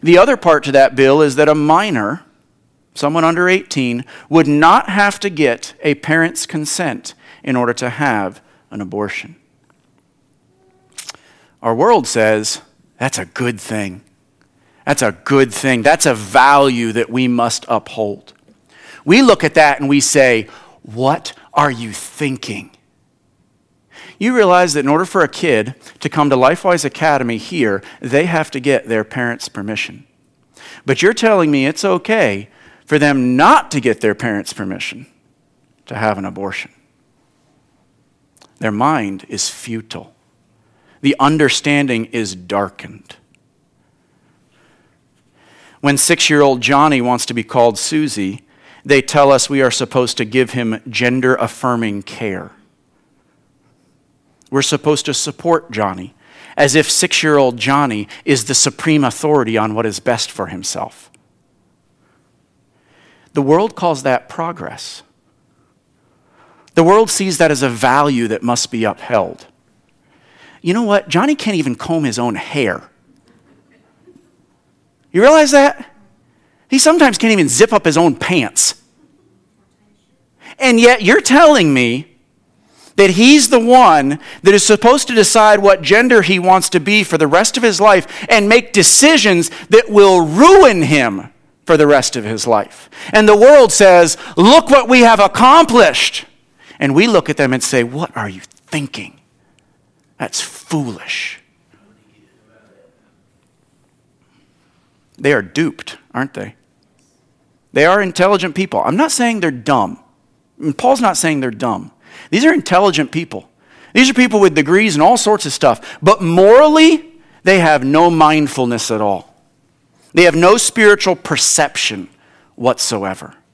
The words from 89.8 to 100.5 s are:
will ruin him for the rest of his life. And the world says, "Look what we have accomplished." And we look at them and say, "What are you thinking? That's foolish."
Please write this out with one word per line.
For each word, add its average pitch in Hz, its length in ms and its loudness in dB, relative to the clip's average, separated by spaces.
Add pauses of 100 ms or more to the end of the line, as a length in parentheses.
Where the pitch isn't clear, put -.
will 196 320 6
ruin 226 640 6
him 127 480 0 (340)
for 165 120 2
the 151 100 4
rest 143 300 2
of 113 80 -8
his 107 200 -8
life. - 460 -4 (220)
And 214 160 4
the 214 80 8
world 247 360 8
says, 180 440 4 (200)
"Look 262 320 4
what 254 200 4
we 247 140 4
have 226 180 6
accomplished." 233 1040 2 (560)
And 139 120 -2
we 180 140 2
look 196 240 0
at 143 60 -4
them 135 160 0
and 127 100 -4
say, 123 220 0
"What 135 320 -10
are 107 120 -8
you 92 120 -14 (260)
thinking? 139 540 -12 (1000)
That's - 220 -10
foolish." - 1000 -10 (3750)